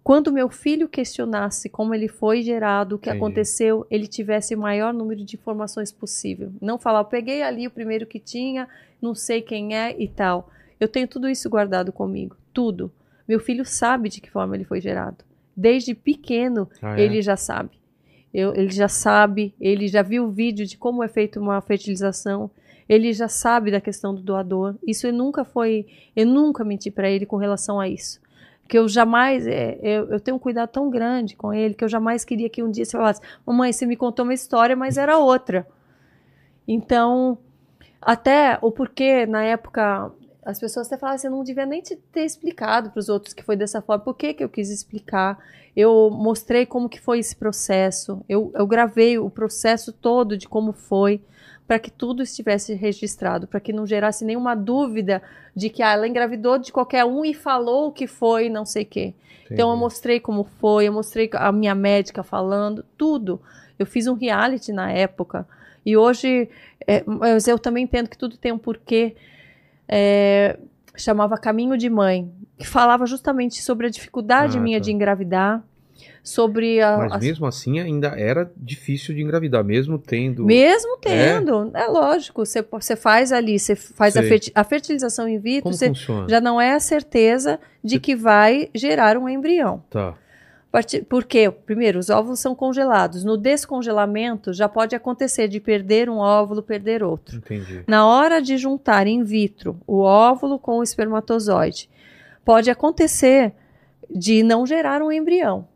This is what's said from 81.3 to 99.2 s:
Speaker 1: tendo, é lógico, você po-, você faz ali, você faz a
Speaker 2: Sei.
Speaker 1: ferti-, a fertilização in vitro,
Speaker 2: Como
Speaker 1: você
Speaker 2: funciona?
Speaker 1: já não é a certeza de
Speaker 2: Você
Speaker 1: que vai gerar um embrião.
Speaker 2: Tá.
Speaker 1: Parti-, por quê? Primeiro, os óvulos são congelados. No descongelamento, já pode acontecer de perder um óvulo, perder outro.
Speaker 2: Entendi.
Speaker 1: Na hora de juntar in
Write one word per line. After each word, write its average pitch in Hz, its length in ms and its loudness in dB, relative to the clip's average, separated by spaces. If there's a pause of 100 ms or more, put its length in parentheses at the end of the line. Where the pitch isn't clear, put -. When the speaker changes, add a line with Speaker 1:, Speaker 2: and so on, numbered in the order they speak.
Speaker 1:
tendo, 226 340 0
é - 140 -2
lógico, 285 580 0
você 220 160 -4
po-, 220 200 -10
você 226 140 -4
faz 233 360 4
ali, 220 260 2
você 202 180 0
faz - 400 2
a 226 60 6
Speaker 2:
Sei. 220 80 2
Speaker 1:
ferti-, 220 240 4
a 208 100 4
fertilização 262 640 -2
in 220 120 -2
vitro, 254 240 -2
Speaker 2:
Como 254 120 -2
Speaker 1:
você 254 120 0
Speaker 2:
funciona? 120 420 -4
Speaker 1:
já 226 120 6
não 240 200 2
é 254 120 4
a 294 60 2
certeza 285 800 2 (240)
de 220 120 0
Speaker 2:
Você 254 60 2
Speaker 1:
que 277 140 0
vai 220 600 4
gerar 240 420 4
um 254 100 -4
embrião. 277 600 0
Speaker 2:
Tá. 95 240 -4 (580)
Speaker 1:
Parti-, 233 300 -2
por 247 220 -2
quê? 214 260 4
Primeiro, 214 480 0
os 180 140 -2
óvulos 226 280 0
são 254 140 -4
congelados. 240 720 0
No 214 120 0
descongelamento, 220 1160 -2
já 208 160 0
pode 226 260 0
acontecer 247 520 -2
de 202 120 -6
perder 214 500 2
um 226 80 -4
óvulo, 208 440 2
perder 214 400 -4
outro. 160 360 -4
Speaker 2:
Entendi. 95 500 -10
Speaker 1:
Na 214 180 6
hora 302 340 6
de 269 160 0
juntar 254 520 2
in 233 160 0